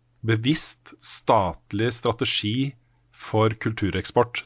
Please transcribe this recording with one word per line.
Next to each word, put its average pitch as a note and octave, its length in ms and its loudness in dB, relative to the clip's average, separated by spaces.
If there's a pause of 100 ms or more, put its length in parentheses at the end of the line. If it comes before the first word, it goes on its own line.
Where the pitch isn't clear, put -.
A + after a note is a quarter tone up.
(240)
bevisst A2+ 760 -2
statlig G#2+ 960 0
strategi A#2+ 800 -2 (380)
for - 380 0
kultureksport A2 960 -2